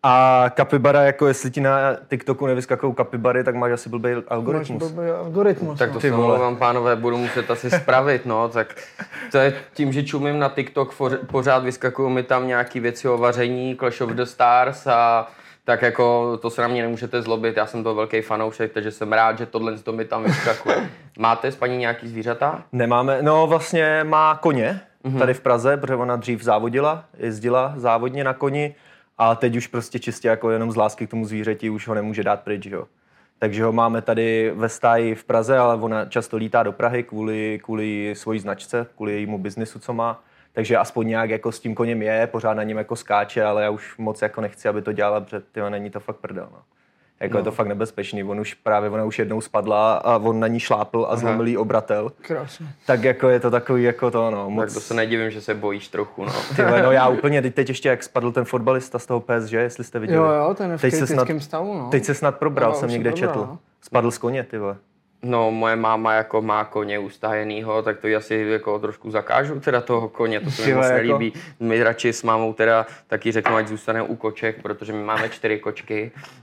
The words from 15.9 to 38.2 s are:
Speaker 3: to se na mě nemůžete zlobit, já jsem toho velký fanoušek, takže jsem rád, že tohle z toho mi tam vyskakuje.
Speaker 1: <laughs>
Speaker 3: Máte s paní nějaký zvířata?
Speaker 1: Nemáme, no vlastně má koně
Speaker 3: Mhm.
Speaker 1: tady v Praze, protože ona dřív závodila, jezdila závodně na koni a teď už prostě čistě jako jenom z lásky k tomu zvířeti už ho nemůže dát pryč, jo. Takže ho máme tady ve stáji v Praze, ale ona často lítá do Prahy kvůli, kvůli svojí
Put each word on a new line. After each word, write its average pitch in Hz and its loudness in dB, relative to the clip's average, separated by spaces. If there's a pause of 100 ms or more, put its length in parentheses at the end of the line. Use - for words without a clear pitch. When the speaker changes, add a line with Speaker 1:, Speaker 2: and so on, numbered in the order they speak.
Speaker 3:
to 117 -4
se 120 -4
na 120 2
mě 120 -2
nemůžete 117 -4
zlobit, 113 -2
já 107 2
jsem 113 -8
toho 110 -2
velký 107 -2
fanoušek, 110 -4
takže 107 -4
jsem 107 -4
rád, 110 4
že 117 -6
tohle 110 -4
z 107 -18
toho 113 -6
mi 113 -4
tam 113 -6
vyskakuje. - 0 (120)
Speaker 1:
<laughs> - -20
Speaker 3:
Máte 117 2
s 135 -10
paní 127 -2
nějaký 117 -4
zvířata? 117 -4
Speaker 1:
Nemáme, 123 2
no 156 4
vlastně 156 2
má 156 4
koně 160 0 (220)
Speaker 3:
Mhm. 131 -2
Speaker 1:
tady 127 4
v - -2
Praze, 127 4
protože 139 -2
ona 123 0
dřív 113 -4
závodila, 120 2 (140)
jezdila 120 0
závodně 123 0
na 131 0
koni 147 -2 (420)
a 113 4
teď 120 0
už 117 -4
prostě 117 -8
čistě - -4
jako 113 2
jenom 113 -2
z 110 -6
lásky 107 0
k - -14
tomu 113 -4
zvířeti 107 -4
už 107 -8
ho 113 -4
nemůže 107 -4
dát 104 0
pryč, 101 -6
jo. 98 -8 (540)
Takže 107 0
ho 113 2
máme 113 2
tady 113 0
ve 113 -2
stáji 117 2
v - -18
Praze, 117 2
ale 120 4
ona 110 -2
často 113 -4
lítá 113 2
do 104 0
Prahy 120 -2
kvůli, 107 -4
kvůli 107 -4
svojí 110 -4